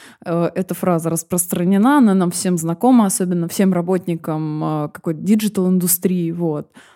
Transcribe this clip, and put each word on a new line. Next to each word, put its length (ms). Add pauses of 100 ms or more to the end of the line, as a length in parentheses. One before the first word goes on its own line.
(240)
Э, 300
эта 220
фраза 340
распространена, 880
она 160
нам 180
всем 260
знакома, 500
особенно 400
всем 260
работникам, 920
э, 300
какой-то 280
диджитал-индустрии, 1120
вот. 400 (240)